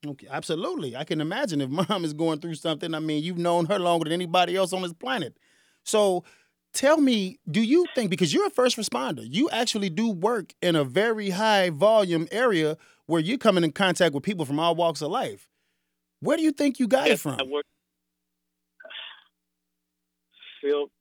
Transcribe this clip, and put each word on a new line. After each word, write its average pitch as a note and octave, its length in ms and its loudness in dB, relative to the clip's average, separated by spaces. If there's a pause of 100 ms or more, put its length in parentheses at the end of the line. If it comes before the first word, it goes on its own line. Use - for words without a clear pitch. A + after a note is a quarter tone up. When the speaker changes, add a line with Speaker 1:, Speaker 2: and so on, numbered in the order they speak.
Speaker 1:
Okay, D3 240 -10
absolutely. E3 640 -6
I C3+ 100 -8
can D#3+ 160 -4
imagine F3 400 -4
if C3+ 80 -4
<laughs> E3 200 -4
Mom F#3+ 160 -2
is D3+ 80 -6
going D#3+ 260 -2
through E3 160 -8
something. D#3+ 380 -6
I D#3+ 60 -4
mean, D#3 240 -2
you've F3 140 -6
known F3 280 0
her G3 140 0
longer E3+ 260 2
than D3+ 80 -4
anybody F3+ 420 0
else F#3 180 0
on F#3 100 -2
this E3+ 100 -8
planet. A3+ 440 -6 (480)
So G3 380 2 (500)
tell D4 240 4
me, A3+ 400 2 (120)
do E3 120 0
you D4 320 4
think, A3+ 160 -2
because E3 240 0
you're G4 140 2
a - 20 0
first - 280 0
responder, G#3 460 -6
you D#3+ 280 -2
actually A3 400 -2
do G#3+ 180 0
work G3+ 520 -2
in F3 140 2
a D3+ 80 4
very G3+ 460 0
high G3 400 4
volume E3+ 640 4
area F3 440 2 (300)
where E3 160 2
you're G3 160 -2
coming F#3+ 260 4
in D#3 80 2
contact F3+ 440 2
with C#3 80 -4
people F#3 220 -4
from C#3+ 140 -4
all E3+ 140 2
walks E3 280 0
of D3+ 100 -4
life. F#3 380 -6 (680)
Where A3+ 180 0
do E4 60 -2
you D#4 80 4
think C#4+ 280 0
you B3 80 2
got C4 200 2
it C#4+ 40 6
Speaker 2:
Yes, A3 100 2
Speaker 1:
from? C#3 180 -6
Speaker 2:
I C#3 40 0
work. C#3+ 200 -4 (3000)
Phil, C#3+ 260 0 (140)